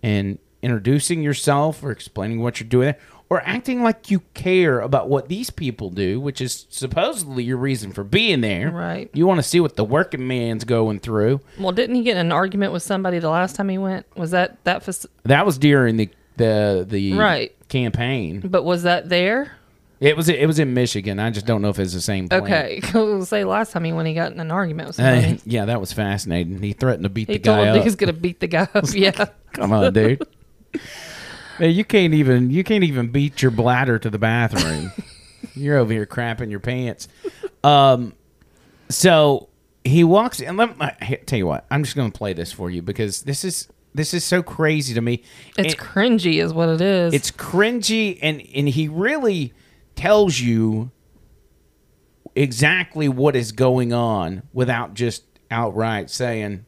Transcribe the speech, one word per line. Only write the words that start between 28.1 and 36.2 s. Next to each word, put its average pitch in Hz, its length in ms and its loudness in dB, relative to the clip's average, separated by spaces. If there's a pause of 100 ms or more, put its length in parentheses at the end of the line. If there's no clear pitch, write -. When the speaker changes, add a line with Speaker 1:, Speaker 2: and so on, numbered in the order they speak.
Speaker 2:
beat 170 280 -6
the 180 60 -4
guy 170 280 2
up. 208 140 2
<laughs> - 40 -4
Yeah. 190 320 2 (280)
Speaker 1:
Come - 200 -2
on, 110 200 4
dude. 110 280 4 (520)
Speaker 2:
<laughs> - 60 -6 (800)
Speaker 1:
Man, 160 120 4
you 190 140 2
can't 180 300 4
even, 127 340 4
you 165 140 2
can't 208 200 2
even 131 260 0
beat 143 340 -2
your 131 80 6
bladder 120 480 2
to 113 100 -4
the 104 80 -6
bathroom. 101 760 0 (320)
Speaker 2:
<laughs> - 320 -20
Speaker 1:
You're 143 220 2
over 113 160 4
here 107 140 -2
crapping 120 420 -6